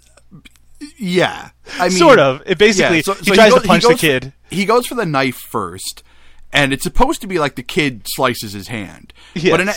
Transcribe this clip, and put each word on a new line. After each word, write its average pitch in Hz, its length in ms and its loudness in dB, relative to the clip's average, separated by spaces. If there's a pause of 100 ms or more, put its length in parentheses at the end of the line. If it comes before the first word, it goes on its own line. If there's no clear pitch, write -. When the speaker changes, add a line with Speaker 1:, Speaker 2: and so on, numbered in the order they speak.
(960)
Speaker 1:
Yeah. 170 520 -2 (300)
I - 100 0
mean, - 80 0
Speaker 2:
Sort 294 220 8
of. 139 260 2
It 185 120 -2
basically, 180 400 2
Speaker 1:
yeah, 156 60 0
so, 196 120 -2
Speaker 2:
he 165 100 -10
Speaker 1:
so 196 100 2
Speaker 2:
tries 220 180 8
Speaker 1:
he 254 60 6
Speaker 2:
to - 20 -2
Speaker 1:
go-, 220 60 -6
Speaker 2:
punch 180 160 4
Speaker 1:
he 233 40 4
Speaker 2:
the 240 60 6
Speaker 1:
goes, 247 80 0
Speaker 2:
kid. 135 320 -2 (160)
Speaker 1:
he 185 160 -4
goes 233 220 0
for 277 80 -10
the 226 100 -4
knife 135 320 -2
first, - 680 -10 (480)
and 139 220 0
it's 131 100 -8
supposed 254 380 0
to 220 60 -12
be 185 120 -6
like 143 160 -4
the 131 80 -12
kid 135 440 -4
slices 120 460 -6
his 101 160 -14
hand. 98 440 -14 (220)
Speaker 2:
Yes. 170 160 0
Speaker 1:
But 165 100 2
in, 196 160 -2